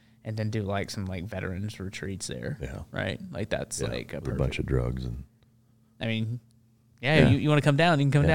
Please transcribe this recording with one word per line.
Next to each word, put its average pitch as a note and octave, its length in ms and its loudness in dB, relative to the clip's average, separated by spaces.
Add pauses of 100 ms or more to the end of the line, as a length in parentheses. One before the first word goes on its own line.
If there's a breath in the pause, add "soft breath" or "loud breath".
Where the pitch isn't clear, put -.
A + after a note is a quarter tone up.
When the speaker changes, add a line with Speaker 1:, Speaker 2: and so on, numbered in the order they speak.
(240 soft breath)
Speaker 1:
and A2 140 -6
then G#2+ 120 -2
do, A2 120 -2
like, G2 280 -2
some, G2+ 160 -6
like, F2+ 180 -6
veterans G2 540 -6
retreats F#2+ 500 -8
there. - 340 -6
Speaker 2:
Yeah. - 180 -8 (100)
Speaker 1:
Right? G2 300 -6 (100)
Like, - 200 -6
that's, - 300 -6
Speaker 2:
Yeah. - 80 -2
Speaker 1:
like, A#1+ 260 -8
a C#2+ 60 -8
Speaker 2:
With - 80 -6
a - 40 -4
bunch C2 60 -4 (180)
Speaker 1:
perfect - 40 -6
Speaker 2:
of - 60 -2
drugs B1+ 380 0
and A#1+ 200 -8 (760)
Speaker 1:
I A2+ 60 -4
mean, A2+ 340 -2 (600)
yeah, D3 200 4
Speaker 2:
Yeah. C#3+ 100 10
Speaker 1:
you, C#3 80 6
you D3 100 2
wanna D3+ 140 6
come C#3+ 140 4
down, E3 240 6
you C#3+ 60 4
can C#3 60 2
come D3 120 6
Speaker 2:
Yeah. D#3+ 100 6